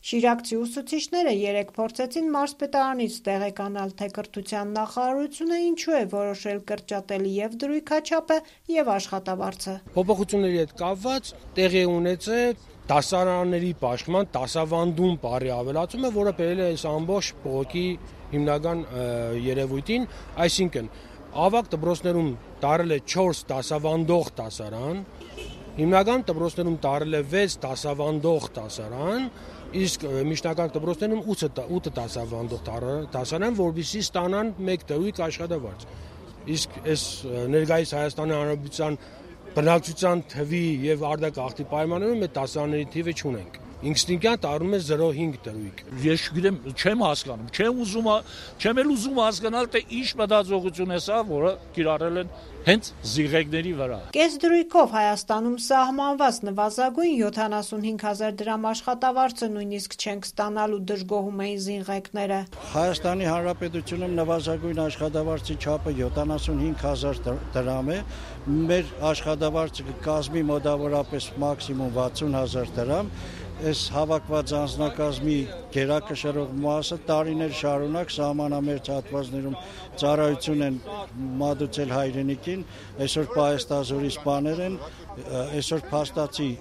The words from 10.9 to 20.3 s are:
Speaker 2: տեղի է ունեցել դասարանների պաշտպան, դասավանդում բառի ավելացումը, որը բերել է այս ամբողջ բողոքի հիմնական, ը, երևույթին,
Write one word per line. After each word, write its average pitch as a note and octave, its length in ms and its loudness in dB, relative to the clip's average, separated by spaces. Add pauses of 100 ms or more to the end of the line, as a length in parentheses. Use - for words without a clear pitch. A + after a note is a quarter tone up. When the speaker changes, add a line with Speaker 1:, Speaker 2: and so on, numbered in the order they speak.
Speaker 2:
տեղի F#3 280 6
է F3+ 80 6
ունեցել F#3 760 0 (200)
դասարանների F3+ 840 2 (120)
պաշտպան, D#3+ 480 0
դասավանդում E3 880 2
բառի B2+ 320 -2
ավելացումը, D#3+ 640 -2
որը G3+ 240 2
բերել F3 260 0
է F3+ 60 2
այս E3 180 -2
ամբողջ E3 520 0
բողոքի C3+ 480 -2 (400)
հիմնական, D3 600 0
ը, B2 200 -4 (340)
երևույթին, C3+ 680 0 (400)